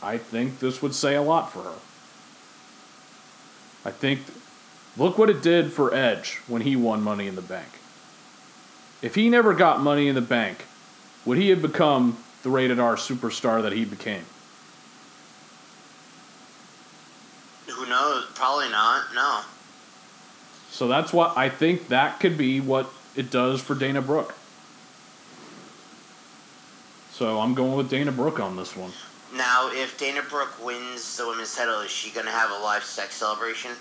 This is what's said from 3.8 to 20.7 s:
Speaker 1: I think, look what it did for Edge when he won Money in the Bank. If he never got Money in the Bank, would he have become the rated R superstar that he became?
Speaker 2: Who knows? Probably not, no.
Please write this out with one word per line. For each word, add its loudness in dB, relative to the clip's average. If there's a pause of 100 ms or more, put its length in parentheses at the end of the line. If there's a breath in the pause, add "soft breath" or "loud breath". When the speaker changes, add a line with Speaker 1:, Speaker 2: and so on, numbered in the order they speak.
Speaker 1:
I -8
think, -2 (760)
look 2
what 8
it 2
did 4
for 2
Edge 0
when -2
he 2
won 2
Money -2
in -6
the -8
Bank. -10 (1300)
If -4
he 4
never 8
got 6
Money 4
in 4
the 2
Bank, 0 (600)
would 2
he 4
have 4
become 2 (260)
the -2
rated 2
R 4
superstar -2
that -2
he -2
became? -8 (3500)
Speaker 2:
Who -8
knows? 2
Probably 0
not, 2
no. 0 (1300)